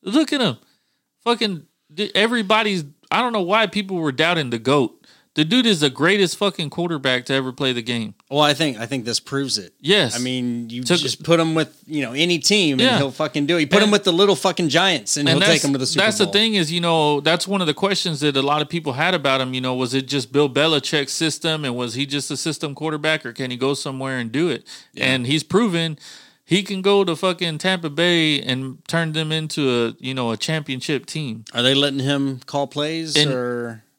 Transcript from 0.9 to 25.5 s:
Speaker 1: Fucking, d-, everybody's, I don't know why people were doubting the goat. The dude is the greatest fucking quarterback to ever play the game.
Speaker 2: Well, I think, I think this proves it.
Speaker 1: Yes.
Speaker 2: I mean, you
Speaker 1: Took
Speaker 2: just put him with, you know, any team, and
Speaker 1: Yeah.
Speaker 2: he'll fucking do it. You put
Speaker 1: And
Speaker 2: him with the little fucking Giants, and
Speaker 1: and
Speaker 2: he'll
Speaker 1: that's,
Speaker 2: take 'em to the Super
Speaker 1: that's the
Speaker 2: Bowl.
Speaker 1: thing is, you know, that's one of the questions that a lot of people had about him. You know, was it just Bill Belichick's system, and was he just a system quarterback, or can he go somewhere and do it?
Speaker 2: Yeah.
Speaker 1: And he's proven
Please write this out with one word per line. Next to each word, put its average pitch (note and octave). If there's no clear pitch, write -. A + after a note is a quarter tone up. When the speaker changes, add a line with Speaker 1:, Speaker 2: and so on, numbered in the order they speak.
Speaker 1:
Fucking, A3+
d-, G3+
everybody's, G#3+
I G#3
don't A#3+
know G#3
why G#3
people G3
were D#3
doubting D#3
the A#2+
goat. B2+
The D3+
dude A#3
is G3+
the D3
greatest E3+
fucking F3+
quarterback C#3
to C#3
ever C3
play C3
the A#2+
game. A2+
Speaker 2:
Well, C#3+
I D3
think, C3+
I A#2
think B2
this A2+
proves C3+
it. F#2
Speaker 1:
Yes. D3
Speaker 2:
I A#2+
mean, B2
you B2
Speaker 1:
Took E3
Speaker 2:
just C#3
put E3
him D#3+
with, D#3
you D3
know, A2+
any E3
team, F3
and C3
Speaker 1:
Yeah. B3
Speaker 2:
he'll C#3
fucking C#3+
do F3
it. D#3+
You D3+
put F3
Speaker 1:
And G#3+
Speaker 2:
him G#3+
with G3+
the F3+
little G3
fucking F3+
Giants, D#3+
and D3
Speaker 1:
and E3
Speaker 2:
he'll F#3+
Speaker 1:
that's, D#3+
Speaker 2:
take -
'em C#3
to C3+
the C3
Super F#3+
Speaker 1:
that's G#3+
the G3+
Speaker 2:
Bowl. G3
Speaker 1:
thing G#3+
is, E3
you F3
know, D#3
that's E3
one F#3+
of E3+
the D3
questions F#3
that C#3+
a C3+
lot D3
of D3
people D#3+
had E3+
about C3+
him. B2+
You B2+
know, B2+
was B2+
it C3
just C3+
Bill D3
Belichick's C#3+
system, D#3
and B2
was A#2+
he C#3
just C#3
a C#3+
system D3+
quarterback, D#3
or A#2
can C3
he B2
go C3+
somewhere C3+
and A2+
do D#3+
it? -
Speaker 2:
Yeah. -
Speaker 1:
And C3
he's D3
proven E3+